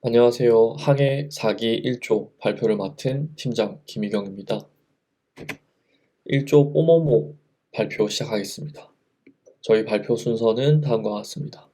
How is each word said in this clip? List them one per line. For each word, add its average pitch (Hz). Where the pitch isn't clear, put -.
안녕하세요. 120
항해 139
사 107
기 113
일 123
조 -
발표를 107
맡은 131
팀장 110
김희경입니다. 101
일 143
조 143
뽀모모 160
발표 107
시작하겠습니다. 110
저희 110
발표 110
순서는 117
다음과 113
같습니다. -